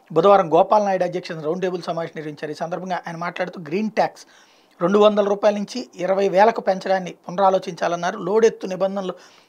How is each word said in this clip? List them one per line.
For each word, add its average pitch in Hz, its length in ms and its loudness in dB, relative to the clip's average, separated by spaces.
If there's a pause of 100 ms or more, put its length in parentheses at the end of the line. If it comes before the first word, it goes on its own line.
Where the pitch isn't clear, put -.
(120)
బుధవారం 170 420 6
గోపాల్ 196 300 4
నాయుడు 190 200 0
అధ్యక్షతన 175 360 -8
రౌండ్ 165 220 -4
టేబుల్ 180 200 -4
సమావేశం 165 340 -8
నిర్వహించారు. 156 340 -12
ఈ 151 40 -10
సందర్భంగా 175 420 -8
ఆయన 170 200 -10
మాట్లాడుతూ, 175 440 -8
గ్రీన్ 180 300 -4
ట్యాక్స్ - 360 -4 (540)
రెండు 190 180 2
వందల 208 300 4
రూపాయల 208 260 2
నుంచి 208 400 -8
ఇరవై 190 340 0
వేలకు 208 320 4
పెంచడాన్ని 190 540 -2 (140)
పునరాలోచించాలన్నారు. 180 880 0
లోడెత్తు 214 480 2
నిబంధనలు 190 480 -4 (340)